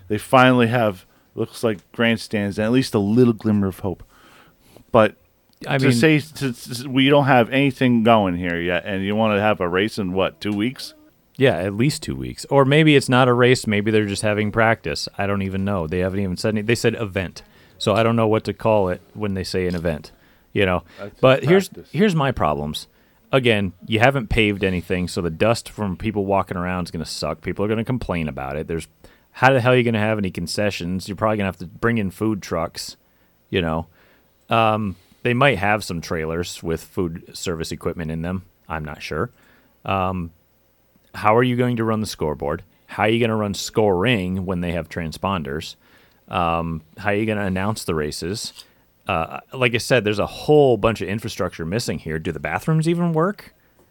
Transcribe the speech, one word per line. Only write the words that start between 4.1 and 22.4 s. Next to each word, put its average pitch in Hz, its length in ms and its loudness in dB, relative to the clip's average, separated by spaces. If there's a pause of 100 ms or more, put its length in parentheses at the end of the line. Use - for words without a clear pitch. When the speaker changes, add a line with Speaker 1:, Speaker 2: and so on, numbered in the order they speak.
Speaker 1:
But 110 260 6 (520)
Speaker 2:
I 139 80 0
Speaker 1:
to 135 120 4
Speaker 2:
mean 127 60 6
Speaker 1:
say 151 240 4
to, 135 360 -6
to, 131 340 -12
we 135 220 4
don't 143 160 6
have 123 240 6
anything 127 540 2
going 104 320 4
here 87 220 -2
yet, 87 280 -2
and 95 180 -4
you 104 100 0
wanna 107 240 2
have 104 220 2
a 87 80 0
race 95 300 0
in, 92 160 -4
what, 92 260 -2
two 104 160 -4
weeks? 120 380 -6 (440)
Speaker 2:
Yeah, 123 180 4
at 98 180 -4
least 131 280 0
two 69 120 -6
weeks. 64 360 -10
Or 139 160 6
maybe 151 280 6
it's - 140 4
not 127 180 4
a 123 60 4
race. 123 340 4
Maybe 104 240 0
they're 107 140 4
just 98 180 -2
having 107 300 0
practice. 113 640 0
I 98 100 -2
don't 98 140 -2
even 95 240 -2
know. 98 220 -2
They 90 140 -2
haven't 95 200 -2
even 90 160 -4
said 113 180 -2
any, 110 60 -2
they 113 140 0
said 113 200 0
event. 95 480 -6 (360)
So - 160 2
I 113 80 4
don't 113 140 2
know 113 120 2
what 107 160 2
to 101 80 -4
call 104 380 2
it 90 100 -6 (140)
when 104 180 -6
they 95 100 -4
say 92 240 -2
an 90 80 -2
event, 82 380 -4 (400)
you 101 140 2
know. 90 160 0 (160)
Speaker 1:
That's 101 220 -16
Speaker 2:
But 131 240 6
here's, 185 260 2
Speaker 1:
practice. - 200 -20
Speaker 2:
here's 185 240 0
my 139 180 0
problems. 73 540 -4 (460)